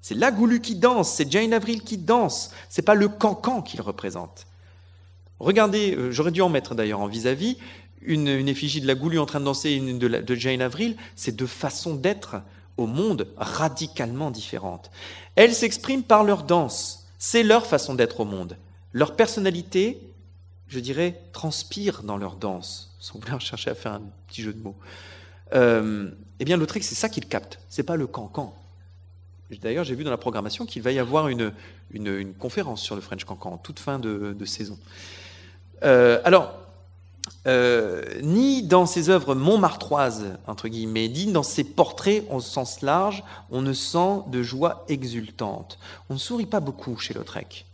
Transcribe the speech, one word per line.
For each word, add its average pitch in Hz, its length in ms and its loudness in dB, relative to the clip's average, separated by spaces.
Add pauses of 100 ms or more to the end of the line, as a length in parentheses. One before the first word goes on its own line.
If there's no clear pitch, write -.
C'est - 140 -6
la 233 140 4
Goulue 233 300 4
qui 226 160 -6
danse, 233 340 4
c'est 139 220 0
Jane 220 220 4
Avril 220 300 0
qui 214 140 -8
danse, 185 540 2 (160)
c'est - 140 -4
pas 214 140 8
le 202 120 4
Cancan 208 540 0
qu'il - 180 -10
représente. 90 640 -8 (960)
Regardez, 202 560 4
euh, 127 160 -2
j'aurais 151 200 0
dû 170 100 0
en 180 80 4
mettre 135 260 0
d'ailleurs 107 240 0
en 101 80 -2
vis-à-vis, 135 500 -2 (440)
une, 151 260 0
une 139 220 0
effigie 143 320 -2
de 131 60 -6
la 135 80 2
Goulue 160 240 -2
en 147 60 2
train 147 140 -6
de 139 60 -4
danser 139 240 -2
et 143 60 2
une 131 240 -4
de 120 80 2
la, 113 140 0
de 117 140 -2
Jane 127 260 -2
Avril, 180 360 -2 (180)
c'est - 180 -6
deux 123 140 -6
façons 151 480 -6
d'être 151 460 -4 (340)
au 120 120 -2
monde 147 400 -2 (100)
radicalement 147 920 -4
différentes. 98 580 -10 (460)
Elles 233 180 10
s'expriment 240 500 -2
par 214 200 8
leur 202 200 2
danse, 151 640 0 (120)
c'est 233 240 4
leur 226 220 6
façon 143 280 0
d'être 123 260 2
au 110 60 0
monde. 92 320 -6 (360)
Leur 147 220 2
personnalité, 196 840 0 (680)
je 127 120 -8
dirais, 151 420 -4 (120)
transpire - 680 -6
dans 104 140 -6
leur 98 180 -8
danse, 92 640 -10
sans - 200 -16
vouloir 123 220 -8
chercher - 280 -6
à 123 60 -4
faire 110 180 -8
un 104 80 -10 (260)
petit - 140 -14
jeu 107 120 -8
de 104 80 -14
mots. 98 140 -12 (760)
Euh, 110 560 4 (300)
eh 131 60 -4
bien, 175 120 2
Lautrec, 165 260 -2
c'est - 120 -6
ça 220 140 -2
qu'il - 180 -8
capte, - 320 -6 (100)
c'est - 140 -4
pas 170 120 -4
le 143 120 -2
Cancan. 120 480 -10 (1080)
D'ailleurs, 127 220 -2
j'ai 131 120 -6
vu 139 80 -8
dans 147 80 -4
la 117 60 -2
programmation 110 480 -6
qu'il - 160 -10
va 123 100 0
y 135 80 0
avoir 143 280 2
une, 117 260 -2 (380)
une, 104 160 -8
une 98 260 -6
conférence 127 480 -6
sur - 140 -8
le 98 60 -8
French 95 240 -12
Cancan 92 280 -12
en 85 40 -12
toute 90 220 -16
fin 139 200 -4
de, 104 380 -6
de 104 80 -10
saison. 101 320 -10 (1080)
Euh, 123 400 8
alors, 175 300 6 (920)
euh, 120 580 4 (180)
ni 247 420 4
dans 180 220 8
ses 170 240 0
œuvres 143 260 4
montmartroises, 135 1040 2 (100)
entre 107 200 -10
guillemets, 113 420 -2
ni 180 220 -2
dans 160 120 4
ses - 200 -2
portraits - 640 2
au 135 100 -2
sens - 420 -8
large, 190 420 0 (280)
on 127 100 -2
ne 135 120 -2
sent 190 540 0
de 123 160 -2
joie 131 440 -2
exultante. 113 880 -6 (320)
On 139 40 -6
ne 131 60 -6
sourit 233 260 -4
pas 214 140 -2
beaucoup 131 380 -8
chez - 160 -10
Lautrec - 600 -12